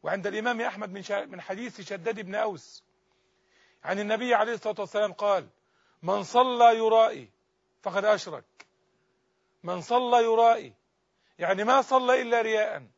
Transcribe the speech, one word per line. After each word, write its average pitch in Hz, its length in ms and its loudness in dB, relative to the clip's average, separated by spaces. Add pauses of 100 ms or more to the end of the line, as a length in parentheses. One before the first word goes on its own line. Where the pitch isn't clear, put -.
وعند 180 240 -4
الإمام 220 340 -4
أحمد 208 320 -8
من 196 100 -12
شا-، 202 240 -6
من 185 140 -16
حديث 214 400 -12
شداد 196 400 -8
بن 190 140 -12
أوس 208 500 -6 (1000)
عن 190 140 -4
النبي 220 360 -2
عليه 220 180 2
الصلاة 214 260 -6
والسلام 208 340 -4
قال: 196 360 -2 (540)
"من 196 200 -2
صلى 240 540 4
يرائي 220 520 2 (540)
فقد 196 220 -4
أشرك". 185 400 -2 (1160)
من 175 180 -8
صلى 240 440 2
يرائي، 226 480 2 (680)
يعني 190 260 -2
ما 254 180 4
صلى 254 400 2
إلا 233 180 2
رياء 214 460 -2 (120)